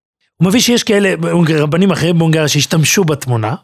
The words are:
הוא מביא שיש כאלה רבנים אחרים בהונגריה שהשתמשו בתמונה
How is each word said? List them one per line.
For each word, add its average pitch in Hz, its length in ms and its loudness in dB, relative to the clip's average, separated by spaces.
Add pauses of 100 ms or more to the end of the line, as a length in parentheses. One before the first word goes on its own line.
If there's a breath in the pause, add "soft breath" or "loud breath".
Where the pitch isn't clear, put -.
(360)
הוא 175 120 2
מביא 226 120 2
שיש 240 220 0
כאלה 202 320 0 (340)
רבנים 160 420 0
אחרים 165 280 0
בהונגריה 160 300 0
שהשתמשו 156 560 0
בתמונה 127 600 -2